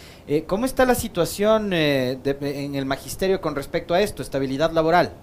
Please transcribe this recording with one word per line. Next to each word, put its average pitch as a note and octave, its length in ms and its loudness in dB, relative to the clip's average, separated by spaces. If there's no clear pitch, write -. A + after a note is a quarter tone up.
Eh, D#3 180 0
¿cómo G#3+ 200 -2
está B3+ 200 2
la B3 100 4
situación, G#3 800 0
eh, C3+ 480 2
de, C#3 440 -4
en C#3+ 100 -6
el C3+ 100 -2
magisterio F3+ 560 -2
con D3 140 -4
respecto E3+ 380 -4
a F#3 80 4
esto, G3+ 200 -2
estabilidad C#3 500 -2
laboral? D#3+ 520 2